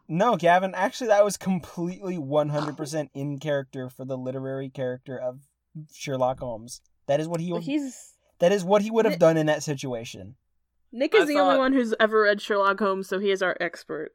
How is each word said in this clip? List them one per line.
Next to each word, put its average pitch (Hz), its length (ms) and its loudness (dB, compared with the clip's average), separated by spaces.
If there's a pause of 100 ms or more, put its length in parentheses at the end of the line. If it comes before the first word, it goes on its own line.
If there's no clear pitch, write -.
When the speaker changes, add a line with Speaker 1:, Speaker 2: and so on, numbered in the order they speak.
Speaker 1:
no, 202 300 2
Gavin, 180 400 4
actually 220 320 -2
that 208 160 6
was 202 120 0
completely 180 800 -6
one 147 320 0
hundred 147 280 -4
percent 151 360 -6
in 143 280 -6
character 139 500 -4
for 131 140 -16
the 131 120 -6
literary 135 540 -8
character 127 480 -8
of 127 220 -8 (520)
Sherlock 131 460 -4
Holmes. 117 420 -12 (280)
That 139 100 2
is 156 80 -4
what 170 140 -4
he 175 120 -4
would, 170 120 -4
Speaker 2:
He's 277 500 -6 (240)
Speaker 1:
that 175 140 4
is 202 120 2
what 202 180 4
he 220 100 -6
would 233 120 4
have 214 100 2
Speaker 2:
Ni- - 40 -6
Speaker 1:
done 165 180 6
in 156 100 2
that 151 180 0
situation. 120 720 -8 (560)
Speaker 2:
Nick 254 200 -2
is 415 100 8
Speaker 3:
I - 40 0
Speaker 2:
the 294 140 0
only 269 140 4
Speaker 3:
thought 269 40 4
Speaker 2:
one 262 140 2
who's 240 260 2
ever 220 240 4
read 208 180 2
Sherlock 196 380 2
Holmes, 190 300 0
so 185 100 -2
he 202 140 2
is 190 100 -2
our 180 180 0
expert 156 540 -6